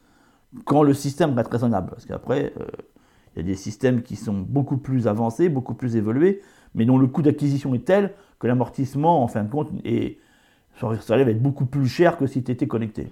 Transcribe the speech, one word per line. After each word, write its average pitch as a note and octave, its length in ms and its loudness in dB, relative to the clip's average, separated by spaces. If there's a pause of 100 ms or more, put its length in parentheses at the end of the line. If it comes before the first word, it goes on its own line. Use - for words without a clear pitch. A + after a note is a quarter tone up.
(640)
quand D3 160 4
le C#3 140 6
système C#3 400 -2
reste A#2 160 -2
raisonnable. A2+ 400 0
Parce - 140 -18
qu'après, - 540 -4
euh, - 60 -8 (680)
il - 60 -6
y E2 40 -4
a - 20 -2
des F#2+ 80 0
systèmes B2 460 0
qui A2+ 140 -10
sont G#2+ 180 -6
beaucoup B2+ 440 -2
plus B2 300 0
avancés, A2+ 420 0
beaucoup B2 260 -4
plus A#2 200 -4
évolués, C3+ 460 2 (320)
mais A2+ 120 2
dont B2+ 120 6
le C3+ 100 6
coût C#3 140 -2
d'acquisition C#3+ 540 0
est A#2 100 -4
tel G3 280 2 (260)
que A#2 80 -2
l'amortissement, C3+ 760 0
en A2+ 40 0
fin G#2+ 160 -4
de G#2 80 -4
compte, D3+ 180 -4 (160)
est, - 320 -2 (580)
sur, A2 260 -4
sur A2 140 0
va C3 60 6
être A2+ 200 2
beaucoup C3+ 260 0
plus C#3 200 0
cher E3+ 300 2
que C3+ 80 0
si B2+ 180 -4
t'étais B2+ 220 -2
connecté. A2 460 -4